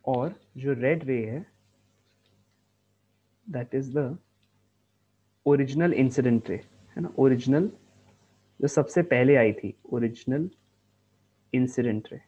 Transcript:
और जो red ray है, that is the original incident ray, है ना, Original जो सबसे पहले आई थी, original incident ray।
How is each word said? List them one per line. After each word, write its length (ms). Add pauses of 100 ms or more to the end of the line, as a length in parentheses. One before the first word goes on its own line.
और 300 (220)
जो 160
red 320
ray 220
है, 180 (2000)
that 340
is 140
the 120 (1400)
original 560
incident 480
ray, 80 (380)
है 60
ना, 160
Original 520 (880)
जो 80
सबसे 360
पहले 320
आई 160
थी, 220 (180)
original 560 (1040)
incident 600
ray। 160